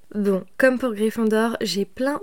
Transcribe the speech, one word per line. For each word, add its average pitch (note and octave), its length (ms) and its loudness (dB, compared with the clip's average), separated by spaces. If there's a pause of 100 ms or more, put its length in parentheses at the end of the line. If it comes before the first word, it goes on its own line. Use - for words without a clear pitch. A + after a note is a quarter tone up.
(140)
Bon, G3 300 0 (140)
comme B3+ 200 4
pour B3 140 -2
Gryffondor, A3 680 0
j'ai G3 240 -2
plein C#4+ 360 -4